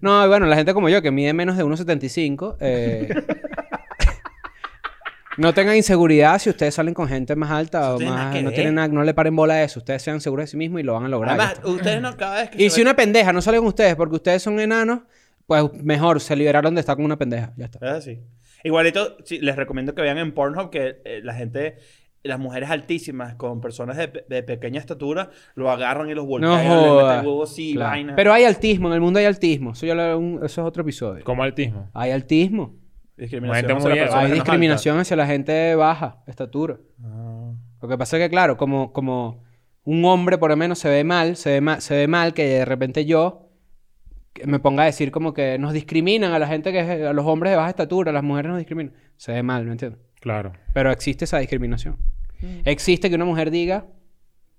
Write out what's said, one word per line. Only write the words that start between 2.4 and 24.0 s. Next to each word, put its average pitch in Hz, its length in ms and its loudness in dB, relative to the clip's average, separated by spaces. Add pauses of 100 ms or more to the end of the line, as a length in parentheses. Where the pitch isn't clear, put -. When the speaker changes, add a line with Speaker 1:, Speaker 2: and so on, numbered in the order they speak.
Speaker 1:
eh, 117 500 -2
<laughs> - 40 -4 (2250)
no 160 160 4
tengan 202 240 4
inseguridad 170 600 6
si 226 100 0
ustedes 147 240 0
salen 165 200 -2
con 170 140 -4
gente 131 280 -4
más 151 160 -2
alta 156 300 -2
Speaker 2:
Eso 131 140 0
Speaker 1:
o - 20 -4
Speaker 2:
tiene 123 140 -4
nada 131 140 -4
Speaker 1:
más, 139 100 -4
Speaker 2:
que 151 60 -2
Speaker 1:
no 135 80 -2
Speaker 2:
ver. 117 60 -4
Speaker 1:
tienen 151 200 0
nada, 160 140 0
no 147 140 2
le 156 100 2
paren 156 220 2
bola 160 180 4
a 156 100 4
eso. 143 160 -4
Ustedes 131 220 -6
sean 156 180 -6
seguros 147 240 -4
de 147 40 -8
sí 147 100 -10
mismos 165 240 -4
y - 20 -4
lo 123 120 -2
van 120 100 -4
a 135 40 -4
lograr, 120 280 0
ya 214 60 2
Speaker 2:
Además, 190 160 -2
Speaker 1:
está. 190 100 -6
Speaker 2:
ustedes 185 320 -2
no, 254 160 -10
cada 196 240 -4
vez 220 80 -8
que 208 80 -10
Speaker 1:
Y 202 120 4
Speaker 2:
se 208 60 0
Speaker 1:
si 233 60 4
Speaker 2:
meten 240 60 6
Speaker 1:
una 262 80 4
pendeja 208 380 4
no 180 80 0
sale 220 180 2
con 226 80 2
ustedes 185 280 4
porque 160 200 0
ustedes 190 260 2
son 214 180 -2
enanos, 226 420 0 (440)
pues 151 180 4 (200)
mejor, 151 380 2
se 151 140 -2
liberaron 147 400 4
de 165 60 2
estar 143 140 -2
con 147 100 -2
una 151 120 -2
pendeja, 120 380 -4
ya 123 100 -12
está. - 200 -18
Speaker 2:
Es 135 80 -4
así. 143 260 -10 (440)
Igualito, 165 600 0
sí, 165 160 -10
les 139 160 -2
recomiendo 135 400 -6
que 175 60 -4
vean 143 160 -2
en 160 160 -6
Pornhub 151 360 -4
que, 131 360 -6
eh, 107 180 -12
la 117 100 -10
gente, 127 440 -8 (460)
las 135 140 -6
mujeres 131 320 -8
altísimas 139 680 -6
con 120 260 -8
personas 120 340 -10
de 156 140 -6